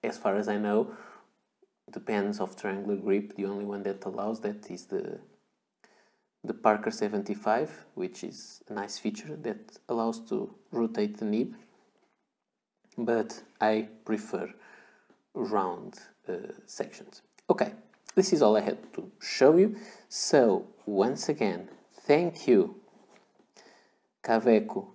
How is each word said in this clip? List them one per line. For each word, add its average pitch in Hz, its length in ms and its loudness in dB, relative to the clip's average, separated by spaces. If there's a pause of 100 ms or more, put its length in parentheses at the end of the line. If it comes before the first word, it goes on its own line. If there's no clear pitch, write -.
As - 140 -6
far 101 180 0
as 104 120 0
I 104 100 0
know, 104 380 2 (960)
the - 80 -10
pens 104 400 -2
of 95 160 -4
triangular 101 420 -4
grip, 101 380 0
the 98 100 -4
only 101 200 -4
one 101 180 -8
that 98 220 -6
allows 101 360 -6
that 104 280 -8
is - 160 -12
the, - 340 -6 (1200)
the 113 100 -8
Parker 107 380 2
seventy-five, 107 1000 -4
which - 300 -8
is - 460 -16
a 107 40 -10
nice 101 260 -8
feature 127 380 -8
that 110 400 -10 (120)
allows 113 300 -2 (100)
to 107 240 -4 (180)
rotate 110 460 -2
the 110 80 -6
nib, 107 300 0 (1400)
but 117 440 0 (200)
I 107 280 2 (160)
prefer - 480 -4 (800)
round, 98 680 -4 (280)
uh, 92 60 -6 (320)
sections. - 560 -12 (280)
Okay, - 240 2 (420)
this 196 180 4
is 151 80 4
all 107 140 8
I 107 60 4
had - 320 -6
to - 260 -12
show 147 380 6
you. 208 180 6 (340)
So, 117 580 4 (180)
once 107 440 0
again, 95 400 -2 (320)
thank 165 460 2
you, 101 280 6 (1500)
Kaweco, 110 720 2